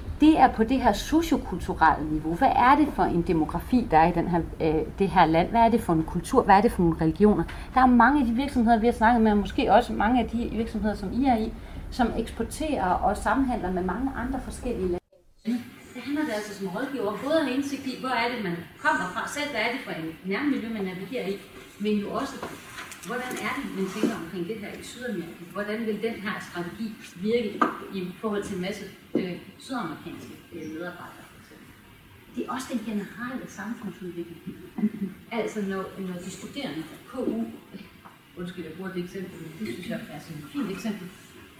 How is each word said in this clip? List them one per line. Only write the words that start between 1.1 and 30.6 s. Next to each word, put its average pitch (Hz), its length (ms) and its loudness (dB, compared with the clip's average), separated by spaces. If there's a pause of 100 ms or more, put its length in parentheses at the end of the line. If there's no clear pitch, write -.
niveau. 160 240 -2
Hvad 262 200 4
er 254 200 8
det 294 200 6
for 190 80 4
en 170 180 2
demografi, 170 680 2
der 156 60 8
er 160 100 8
i 175 40 4
den 165 160 2
her, 170 140 2 (200)
øh, 156 200 2 (180)
det 196 100 4
her 170 160 8
land? 165 240 4
Hvad 233 120 4
er 226 80 8
det 226 120 2
for 175 120 2
en 160 100 4
kultur? - 400 2
Hvad 190 140 8
er 208 40 6
det 226 100 4
for - 100 0
nogle 160 200 4
religioner? 170 420 6 (300)
Der 254 80 4
er 254 40 8
mange 247 360 8
af 247 60 2
de 233 60 2
virksomheder, 233 460 4
vi 214 60 2
har 240 80 6
snakket 233 280 6
med, 220 100 6
og 208 60 6
måske 202 340 2
også 226 220 6
mange 233 300 2
af - 60 -4
de 233 220 -2
virksomheder, 214 440 -2
som 196 180 -6
I 247 120 2
er 247 120 6
i, 220 160 -2 (380)
som 233 260 2
eksporterer 233 720 -2
og 190 280 2
samhandler 226 540 0
med 180 120 0
mange 226 320 -2
andre 254 280 -4
forskellige 185 440 -4
lande. 175 120 0 (960)
Det 247 80 -10
handler 294 240 -2
det 233 80 -2
altså 202 260 -6
som 190 80 -4
rådgiver 226 400 -4
om 202 160 -4
både 311 160 2
at 302 60 2
have 254 100 0
indsigt - 300 -4
i, 254 140 -4
hvor 254 100 -4
er 240 240 0
det, 214 100 -6
man 175 120 -2 (280)
kommer 277 300 2
fra, - 140 -4
selv 285 240 -4
hvad 220 100 -4
er 240 140 0
det - 100 -6
for 170 160 -8
en 160 80 -6 (220)
nærmiljø, 233 460 0
man 196 140 -2
navigerer 190 360 -6
i, 196 80 -2 (440)
men 208 140 2 (100)
jo - 40 -6 (120)
også, 269 160 -6 (760)
hvordan 247 240 -4 (140)
er - 100 -2
det, 277 60 -6 (140)
man 190 180 -2
tænker 214 280 0
omkring 175 260 -6
det 220 140 -6
her - 160 -10
i - 40 -14
Sydamerika? 208 600 -8 (120)
Hvordan 208 320 -6
vil 214 100 -2 (100)
den 220 80 -4 (100)
her 202 100 -4 (140)
strategi 175 380 -6 (400)
virke 220 220 2 (440)
i 190 80 -4 (200)
forhold 208 220 -2
til 185 120 -6
en 180 60 -4
masse, 202 220 -6 (320)
øh, 180 200 -2 (300)
sydamerikanske, 170 680 -10 (200)
øh, 156 120 -10 (100)